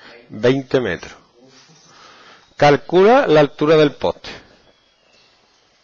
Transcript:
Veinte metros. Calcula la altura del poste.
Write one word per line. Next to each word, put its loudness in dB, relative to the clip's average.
Veinte -4
metros. -8
Calcula 2
la 2
altura 0
del 2
poste. -8